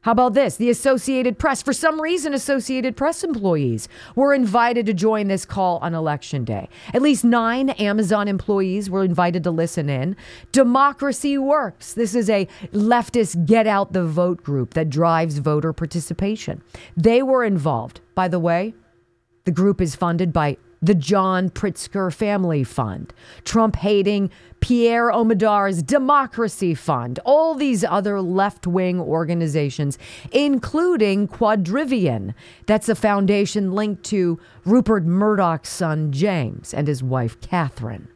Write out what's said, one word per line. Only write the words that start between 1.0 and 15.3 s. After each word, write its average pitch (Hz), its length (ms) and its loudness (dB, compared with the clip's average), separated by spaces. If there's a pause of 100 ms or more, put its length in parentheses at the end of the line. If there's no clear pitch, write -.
Press. 302 240 0
For 277 100 -2
some 311 280 0
reason, 311 340 -2
Associated 262 640 -2
Press 311 260 -2
employees 170 640 -2 (280)
were 277 180 4
invited 240 520 2
to 220 60 0
join 208 360 0
this 196 160 -2
call 185 340 -2
on 165 160 0
Election 151 500 -4
Day. 107 240 -6 (240)
At 247 100 2
least 285 220 2
nine 240 460 2
Amazon 208 560 0
employees 196 640 -2
were 190 140 0
invited 175 400 0
to 175 80 0
listen 165 360 -2
in. 143 280 -2 (340)
Democracy 277 880 2
Works. 269 560 -2
This 214 220 -2
is 214 120 0
a 202 200 0 (240)
leftist 208 760 0
get 220 220 4
out 196 240 0
the 185 120 0
vote 175 380 0
group 135 320 -4
that 160 160 0
drives 165 480 0